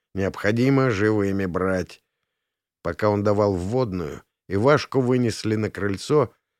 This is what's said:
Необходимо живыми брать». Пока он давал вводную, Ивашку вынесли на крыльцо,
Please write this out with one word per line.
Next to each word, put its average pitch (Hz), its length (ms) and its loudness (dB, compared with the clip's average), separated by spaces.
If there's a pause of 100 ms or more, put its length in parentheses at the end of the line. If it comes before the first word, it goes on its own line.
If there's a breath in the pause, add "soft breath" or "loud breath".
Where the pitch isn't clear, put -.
(140)
Необходимо 120 760 0
живыми 98 560 0
брать». 92 540 -4 (800)
Пока 87 280 -2
он 104 160 2
давал 101 320 4
вводную, 90 640 -4 (260)
Ивашку 127 520 2
вынесли 120 560 0
на 107 120 -2
крыльцо, 101 640 -2 (280)